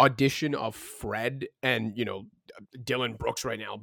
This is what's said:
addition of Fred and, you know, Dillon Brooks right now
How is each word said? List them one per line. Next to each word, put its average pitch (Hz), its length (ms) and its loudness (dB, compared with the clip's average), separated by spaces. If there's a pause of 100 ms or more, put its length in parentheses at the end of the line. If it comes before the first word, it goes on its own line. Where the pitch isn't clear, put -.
addition 139 560 4
of 110 180 -2
Fred 120 720 -6 (160)
and, 113 340 0
you 117 80 0
know, 98 220 -6 (560)
Dillon 123 320 -2
Brooks 120 300 -4
right 113 140 -4
now 107 240 -8